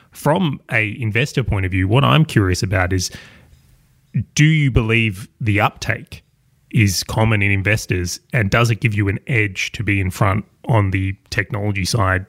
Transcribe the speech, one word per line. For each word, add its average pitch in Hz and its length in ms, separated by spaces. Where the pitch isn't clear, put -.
From 151 500
a 110 300
investor 117 420
point 98 220
of 92 60
view, 95 160
what 98 160
I'm 139 220
curious 95 360
about 92 320
is, 92 180
do 151 100
you 151 260
believe 113 560
the 104 200
uptake - 640
is 101 320
common 110 380
in 101 80
investors, 95 720
and 101 180
does 117 180
it 113 120
give 110 120
you 101 140
an 92 200
edge 107 440
to - 120
be 98 180
in 92 100
front 101 320
on 104 260
the 95 240
technology 101 560
side 95 440